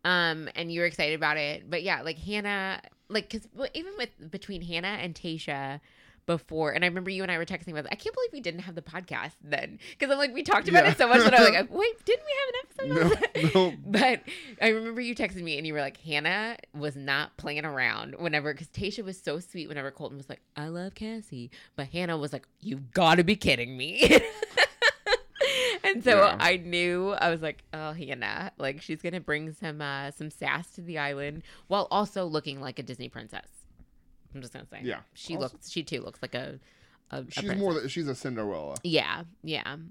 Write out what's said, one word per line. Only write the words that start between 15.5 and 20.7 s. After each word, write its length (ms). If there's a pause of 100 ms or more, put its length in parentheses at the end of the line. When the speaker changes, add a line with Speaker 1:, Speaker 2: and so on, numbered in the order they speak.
Speaker 1:
and 100
you 60
were 80
like, 160
"Hannah 600 (160)
was 220
not 420
playing 260
around 540
whenever," 340
'cause 160
Tayshia 360
was 140
so 220
sweet 280
whenever 220
Colton 280
was 100
like, 120 (140)
"I 140
love 260